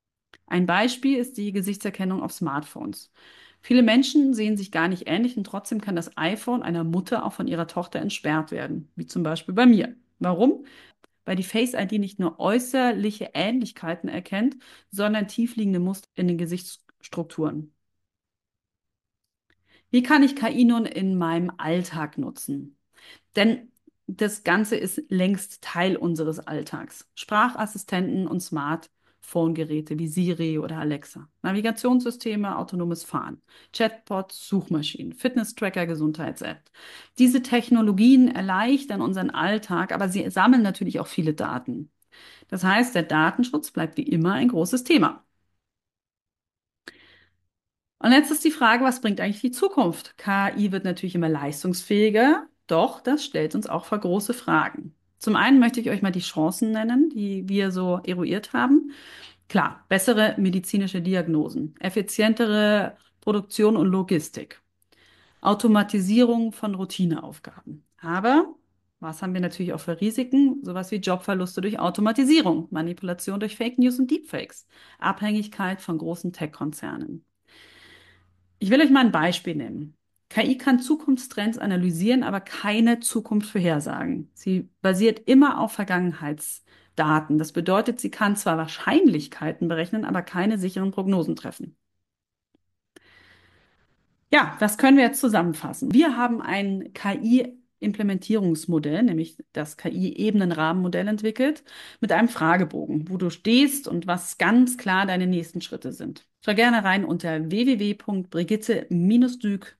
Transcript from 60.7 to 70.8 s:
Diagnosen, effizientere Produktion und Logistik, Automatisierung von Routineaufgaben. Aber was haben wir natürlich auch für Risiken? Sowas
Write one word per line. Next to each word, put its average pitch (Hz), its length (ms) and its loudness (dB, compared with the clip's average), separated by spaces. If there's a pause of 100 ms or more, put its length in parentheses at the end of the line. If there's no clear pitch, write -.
Diagnosen, 165 800 -2
effizientere 214 1200 0 (240)
Produktion 208 560 2
und 170 100 4
Logistik, 185 760 -2 (800)
Automatisierung 214 1120 2
von 208 200 -8
Routineaufgaben. - 1120 -6 (180)
Aber 220 540 0 (440)
was 160 220 -12
haben 185 140 -4
wir 185 60 -2
natürlich 175 320 -4
auch 160 60 -6
für 165 220 -8
Risiken? 254 640 2
Sowas 185 260 -8